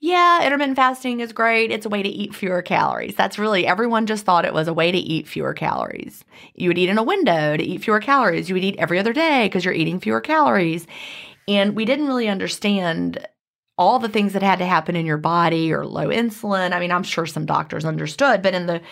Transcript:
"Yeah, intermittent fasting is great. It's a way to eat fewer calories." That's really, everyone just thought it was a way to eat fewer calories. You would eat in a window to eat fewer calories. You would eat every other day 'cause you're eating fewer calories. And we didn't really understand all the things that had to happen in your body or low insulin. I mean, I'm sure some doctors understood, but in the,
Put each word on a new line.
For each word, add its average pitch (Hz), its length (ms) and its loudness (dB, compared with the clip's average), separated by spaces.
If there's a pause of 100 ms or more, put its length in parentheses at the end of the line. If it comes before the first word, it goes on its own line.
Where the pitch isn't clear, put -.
"Yeah, 349 440 4
intermittent 269 320 0
fasting 254 440 0
is 226 120 -8
great. 226 380 2
It's 226 160 -4
a 214 40 -6
way 208 120 -2
to 202 60 -4
eat - 260 -8
fewer 180 280 -2
calories." 160 520 -2
That's 196 240 0
really, 202 280 2
everyone 220 400 2
just 208 180 -2
thought 175 200 4
it - 100 -2
was 160 120 0
a 165 80 -2
way 165 160 2
to 185 80 0
eat - 300 -4
fewer 147 240 -4
calories. - 720 -6 (300)
You 175 160 -2
would 170 80 2
eat 180 100 2
in 202 100 2
a 220 60 2
window 175 520 2
to 156 60 0
eat 185 220 -6
fewer 214 160 2
calories. 208 480 2
You 190 80 -2
would - 80 0
eat 294 140 -2
every 170 200 0
other 220 140 0
day 277 380 2
'cause 180 140 -2
you're 185 100 0
eating 165 260 -2
fewer 220 200 -2
calories. 220 640 2 (600)
And 202 300 2
we 220 80 -2
didn't 285 240 0
really 247 200 0
understand 185 920 -2 (600)
all 202 200 4
the 233 120 -4
things 202 240 0
that 196 80 0
had 190 160 4
to 180 80 -2
happen 175 280 0
in 165 120 -2
your 151 100 0
body 165 560 2
or 143 140 -2
low 151 220 -4
insulin. 202 640 -2
I 180 60 0
mean, 175 120 -2
I'm 180 100 0
sure - 220 -4
some 156 220 -6
doctors 156 400 -2
understood, 160 560 0
but 190 100 2
in 180 140 -4
the, 170 260 -4